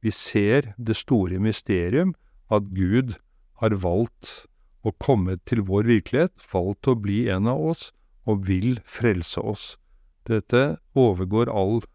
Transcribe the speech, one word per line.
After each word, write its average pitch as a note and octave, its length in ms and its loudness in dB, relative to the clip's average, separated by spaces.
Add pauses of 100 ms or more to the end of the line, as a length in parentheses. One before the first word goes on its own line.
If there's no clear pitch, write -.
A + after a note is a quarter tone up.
Vi A2 80 0
ser A2 640 0
det A#2 200 -2
store F#2 420 0
mysterium G#2+ 760 0 (360)
at G2+ 240 0
Gud G2+ 420 0 (460)
har G#2+ 180 2
valgt F#2 640 -4 (400)
å G#2+ 160 0
komme F#2 380 2 (100)
til A2+ 160 0
vår G2 240 0
virkelighet, A#2+ 460 2 (180)
valgt G2 380 -2
å A#2+ 80 2
bli G#2 340 -2
en F#2+ 160 0
av C#3 140 -2 (100)
oss - 200 -10 (360)
og G2+ 200 0
vil G#2 360 0
frelse G2 560 -2
oss. - 380 -8 (500)
Dette A#2+ 480 2 (180)
overgår G#2+ 540 2
all A2 320 0 (140)